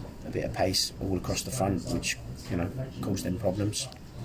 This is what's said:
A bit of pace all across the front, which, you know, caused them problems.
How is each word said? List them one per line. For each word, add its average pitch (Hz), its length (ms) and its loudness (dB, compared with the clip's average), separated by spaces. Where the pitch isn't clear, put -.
A - 40 -6
bit - 140 0
of - 80 -2
pace 95 480 4
all 95 160 2
across - 260 0
the 90 100 -4
front, 95 380 4
which, - 280 0
you 95 60 2
know, 87 120 2
caused 95 220 0
them 90 160 0
problems. 101 480 2